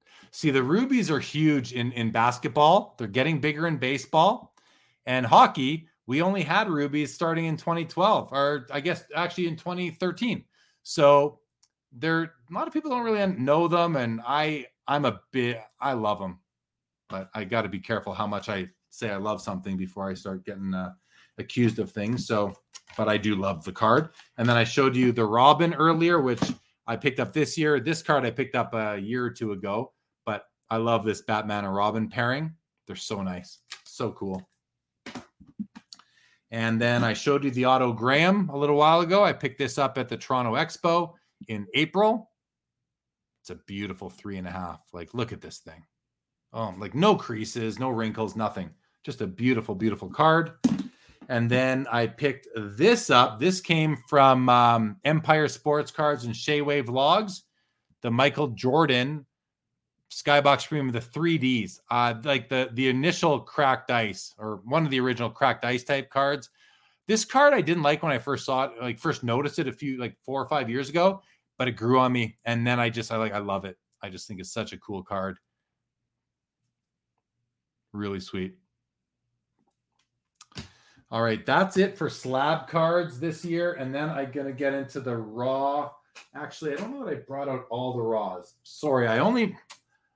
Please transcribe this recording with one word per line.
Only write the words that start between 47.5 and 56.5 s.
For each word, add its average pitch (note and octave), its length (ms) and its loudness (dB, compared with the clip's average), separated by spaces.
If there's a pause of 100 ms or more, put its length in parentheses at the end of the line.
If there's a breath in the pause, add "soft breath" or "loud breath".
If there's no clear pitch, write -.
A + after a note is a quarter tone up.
no C3 100 -2
wrinkles, A2 480 -4
nothing. G#2 320 -4 (340)
Just A#2+ 200 -8
a G#2 40 -4
beautiful, A2 480 0
beautiful G2+ 360 -2
card. D#3+ 420 2 (760 loud breath)
And A#2 200 0
then C3 420 2
I A#2 160 0
picked B2 480 -4
this A#2 540 2
up. B2 320 6
This F#3 200 0
came D#3 360 0 (100)
from, C3 440 6
um, A#2 540 4
Empire D#3 440 2
Sports D3 420 -2
Cards D3 340 -2
and A#2 100 -6
Shayway C#3+ 500 -2